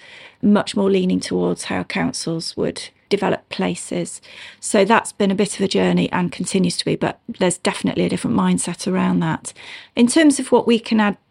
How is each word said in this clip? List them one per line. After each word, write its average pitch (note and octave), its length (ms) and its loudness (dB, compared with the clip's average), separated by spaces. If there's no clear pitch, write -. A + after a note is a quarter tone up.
much G#3 320 2
more G3 160 0
leaning F#3 300 2
towards F3+ 460 -4
how F#3 180 -4
councils - 720 -6
would - 340 -4
develop - 420 -2
places. F3+ 680 -6
So - 240 2
that's G#3+ 280 2
been G3+ 180 0
a G3 60 0
bit G3 200 0
of - 60 -4
a G3 60 0
journey F3+ 440 2
and F3+ 200 -2
continues F3+ 460 -2
to - 80 -4
be, D#3 100 0
but - 240 -4
there's F3+ 200 0
definitely - 440 -2
a F3 60 0
different - 260 -2
mindset F3+ 560 0
around F#3 280 2
that. - 340 -4
In A#3+ 120 6
terms D4 320 4
of C4 120 -4
what A#3+ 140 4
we A#3 140 4
can A3+ 200 0
add G#3 180 2